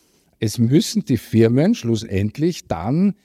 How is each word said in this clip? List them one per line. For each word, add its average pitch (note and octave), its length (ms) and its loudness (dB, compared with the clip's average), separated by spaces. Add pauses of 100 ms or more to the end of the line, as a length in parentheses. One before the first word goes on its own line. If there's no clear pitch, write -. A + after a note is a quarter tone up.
(400)
es A2 180 -4
müssen C#3 460 2
die B2+ 140 0
Firmen A#2+ 580 2
schlussendlich A2+ 920 -4
dann, D3 460 -2 (120)